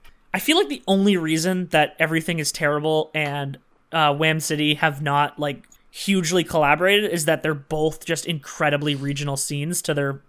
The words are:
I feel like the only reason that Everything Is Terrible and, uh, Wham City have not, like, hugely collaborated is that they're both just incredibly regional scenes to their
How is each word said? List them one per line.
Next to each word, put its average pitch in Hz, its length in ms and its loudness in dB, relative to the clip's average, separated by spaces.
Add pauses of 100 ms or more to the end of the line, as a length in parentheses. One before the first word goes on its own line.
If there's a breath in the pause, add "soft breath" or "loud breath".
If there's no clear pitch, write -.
(320)
I 190 60 -4
feel 285 200 2
like 359 120 2
the 277 180 -8
only 196 300 4
reason 165 540 0
that 151 260 2
Everything 160 400 0
Is 151 140 -2
Terrible 151 640 0
and, 143 420 -4 (340)
uh, 151 220 4
Wham 156 260 2
City 151 360 0
have 143 260 0
not, 143 380 0
like, 143 280 -6 (220)
hugely 180 540 0
collaborated 165 680 2
is 165 160 -2
that 156 160 2
they're 156 140 0
both 156 500 -4
just 160 220 -4
incredibly 147 680 -2
regional 139 420 -4
scenes 147 460 -4
to 156 140 -2
their 139 340 -2